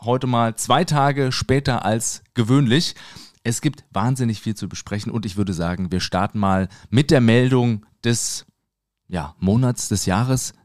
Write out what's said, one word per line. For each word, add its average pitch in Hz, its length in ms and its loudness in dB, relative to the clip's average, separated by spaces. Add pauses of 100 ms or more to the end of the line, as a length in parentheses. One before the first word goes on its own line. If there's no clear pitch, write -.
heute 123 200 0
mal 117 300 0
zwei 143 300 0
Tage 139 480 0
später 131 500 -2
als 110 400 -2 (100)
gewöhnlich. 127 640 2 (520)
Es 117 140 -4
gibt - 300 -4
wahnsinnig 117 500 0
viel 110 140 -4
zu 98 120 -8
besprechen 104 440 -10
und 110 120 -4
ich 98 140 -8
würde 101 160 0
sagen, 85 380 -4
wir 90 80 0
starten 98 400 -2
mal 95 280 2 (220)
mit 147 220 2
der 139 100 6
Meldung 120 640 4 (180)
des, - 440 -2 (600)
ja, 82 320 -8
Monats, 120 480 0
des 101 200 -2
Jahres, 123 460 0 (120)